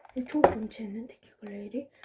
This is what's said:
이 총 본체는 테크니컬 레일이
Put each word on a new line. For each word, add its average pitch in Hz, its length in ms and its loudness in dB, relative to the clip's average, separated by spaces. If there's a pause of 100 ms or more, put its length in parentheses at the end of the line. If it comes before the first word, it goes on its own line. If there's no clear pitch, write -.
(160)
이 254 80 -2
총 302 180 2
본체는 220 680 2
테크니컬 - 420 -16
레일이 202 400 -8 (160)